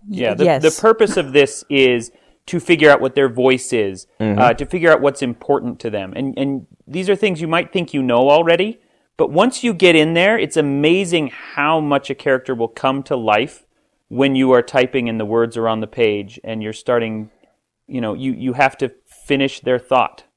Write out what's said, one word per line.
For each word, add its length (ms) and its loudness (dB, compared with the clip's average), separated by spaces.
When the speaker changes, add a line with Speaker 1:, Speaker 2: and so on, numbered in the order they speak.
Speaker 1:
Yeah, 260 -2
the, 120 0
Speaker 2:
Yes. 180 2
Speaker 1:
the 180 2
purpose 360 2
of 160 -4
this 360 2
is 420 2
to 120 -4
figure 320 2
out 100 4
what 140 -2
their 140 2
voice 440 0
is, 320 -2
Speaker 3:
Mm-hmm. 200 -2
Speaker 1:
uh, 140 4
to 120 -6
figure 260 2
out 100 4
what's 200 -2
important 580 -4
to 100 -8
them. 260 -8
And, 220 -8
and 300 -6
these 220 -6
are 60 4
things 260 -4
you 60 -6
might 260 -2
think 200 -4
you 100 -2
know 260 2
already, 500 2
but 140 0
once 320 0
you 100 0
get 220 4
in 180 2
there, 240 2
it's 200 -2
amazing 720 0
how 240 0
much 300 -2
a 60 -4
character 380 -2
will 140 -4
come 360 -4
to 120 -6
life 500 -2
when 260 0
you 160 2
are 100 6
typing 480 -2
and 100 -6
the 60 -4
words 320 -2
are 100 -2
on 120 -2
the 80 -8
page 560 -2
and 180 -10
you're 120 -8
starting, 580 -4
you 120 -10
know, 140 -6
you, 200 -6
you 200 -6
have 240 0
to 140 -4
finish 540 -4
their 180 -2
thought. 460 -2